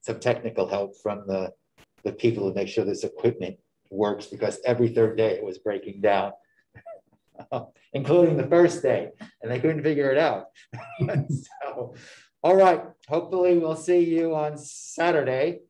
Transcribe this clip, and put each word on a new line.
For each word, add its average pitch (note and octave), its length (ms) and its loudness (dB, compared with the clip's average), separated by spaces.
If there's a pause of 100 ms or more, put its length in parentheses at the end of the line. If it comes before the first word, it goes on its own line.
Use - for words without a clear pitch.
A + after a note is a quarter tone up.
some A2+ 180 -8
technical A2+ 480 -2
help G2 340 -2
from G#2 240 -4
the, F#2+ 260 -4 (520)
the G2 100 -2
people A2+ 340 0
who F#2 60 -2
make G2 140 -2
sure - 180 -2
this G2+ 180 -4
equipment F#2+ 540 -4 (320)
works, G2+ 380 -2
because - 360 -6
every A#2+ 260 2
third A2+ 280 2
day A2 140 2
it F#2+ 120 -4
was F#2+ 140 -8
breaking G2+ 440 -8
down, G2+ 320 0 (1160)
<laughs> - 420 -12
including D#3 440 4
the C3 100 -2
first F3 360 4
day, A#2+ 260 0 (320)
and A2+ 100 -6
they B2 80 -2
couldn't D3+ 240 0
figure D3 280 2
it C3+ 80 4
out. A#2 260 0 (560)
<laughs> D#3 280 -2 (340)
So, B2 320 -10 (480)
all F3 120 6
right, F3+ 280 6 (240)
hopefully F3 500 2
we'll D#3+ 180 0
see F3 280 2
you E3 320 0
on D3+ 220 -4
Saturday. C#3+ 1120 -2